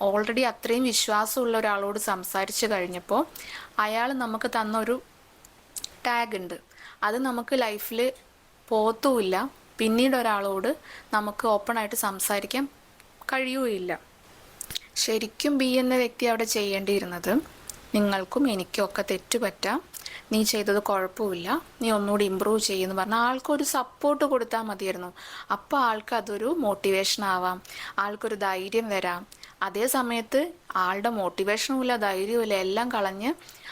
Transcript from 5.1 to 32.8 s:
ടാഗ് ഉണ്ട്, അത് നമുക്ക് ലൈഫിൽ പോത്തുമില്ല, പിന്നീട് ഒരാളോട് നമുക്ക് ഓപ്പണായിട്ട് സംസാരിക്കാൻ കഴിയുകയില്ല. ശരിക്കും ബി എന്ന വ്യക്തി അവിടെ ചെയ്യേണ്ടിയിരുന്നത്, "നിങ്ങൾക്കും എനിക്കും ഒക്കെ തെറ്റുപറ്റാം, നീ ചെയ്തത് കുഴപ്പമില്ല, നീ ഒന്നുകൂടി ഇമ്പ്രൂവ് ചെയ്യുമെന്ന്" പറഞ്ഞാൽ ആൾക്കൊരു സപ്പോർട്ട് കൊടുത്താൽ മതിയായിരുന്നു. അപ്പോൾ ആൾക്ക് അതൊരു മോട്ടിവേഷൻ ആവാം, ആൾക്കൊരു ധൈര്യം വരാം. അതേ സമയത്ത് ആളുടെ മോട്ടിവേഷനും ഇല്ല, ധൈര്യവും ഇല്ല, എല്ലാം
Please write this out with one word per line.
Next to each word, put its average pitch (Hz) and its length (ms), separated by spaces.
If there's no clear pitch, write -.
ടാഗ് 233 300
ഉണ്ട്, 180 180
അത് 214 160
നമുക്ക് 254 420
ലൈഫിൽ 226 520
പോത്തുമില്ല, 220 840
പിന്നീട് 233 380
ഒരാളോട് 202 600
നമുക്ക് 214 360
ഓപ്പണായിട്ട് 214 480
സംസാരിക്കാൻ 202 720
കഴിയുകയില്ല. 254 640
ശരിക്കും 226 640
ബി 262 60
എന്ന 254 320
വ്യക്തി 247 300
അവിടെ 226 180
ചെയ്യേണ്ടിയിരുന്നത്, 196 960
"നിങ്ങൾക്കും 208 560
എനിക്കും 196 340
ഒക്കെ 202 260
തെറ്റുപറ്റാം, 220 720
നീ 220 100
ചെയ്തത് 208 400
കുഴപ്പമില്ല, 196 800
നീ 226 80
ഒന്നുകൂടി 208 340
ഇമ്പ്രൂവ് 202 340
ചെയ്യുമെന്ന്" 190 440
പറഞ്ഞാൽ 208 160
ആൾക്കൊരു 262 460
സപ്പോർട്ട് 285 600
കൊടുത്താൽ 233 380
മതിയായിരുന്നു. 190 500
അപ്പോൾ 202 240
ആൾക്ക് 226 400
അതൊരു 214 420
മോട്ടിവേഷൻ 202 680
ആവാം, 185 380
ആൾക്കൊരു 208 360
ധൈര്യം 196 540
വരാം. 185 380
അതേ 196 240
സമയത്ത് 262 640
ആളുടെ 196 340
മോട്ടിവേഷനും 208 680
ഇല്ല, 247 160
ധൈര്യവും 208 460
ഇല്ല, 214 120
എല്ലാം 196 340